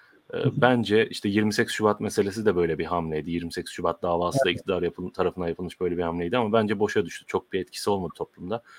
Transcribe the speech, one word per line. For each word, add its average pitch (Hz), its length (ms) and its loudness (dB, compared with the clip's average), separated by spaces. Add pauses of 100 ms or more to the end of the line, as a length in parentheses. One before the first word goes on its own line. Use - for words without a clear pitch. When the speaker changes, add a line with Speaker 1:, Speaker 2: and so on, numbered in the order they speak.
(320)
Speaker 1:
Ee, - 40 -6
Speaker 2:
Hı - 60 -4
hı. 123 140 2
Speaker 1:
bence 113 520 4
işte - 200 -4
yirmi 104 240 4
sekiz 110 200 0
Şubat 104 280 2
meselesi 104 460 -2
de 92 100 4
böyle 80 220 2
bir 82 60 -2
hamleydi. 80 460 -4
Yirmi 82 220 -4
sekiz - 200 -8
Şubat 85 300 -4
davası 87 360 0
da 135 80 4
Speaker 2:
Evet. 104 120 0
Speaker 1:
iktidar 90 240 -2
yapın-, 90 280 -4
tarafından 87 380 -2
yapılmış 85 320 -6
böyle 87 160 -2
bir 87 60 -2
hamleydi 87 340 -2
ama 110 160 0
bence 107 260 2
boşa 101 280 0
düştü. - 200 -14
Çok - 260 -6
bir 92 80 -2
etkisi - 300 -4
olmadı 92 260 -2
toplumda. - 460 -8 (160)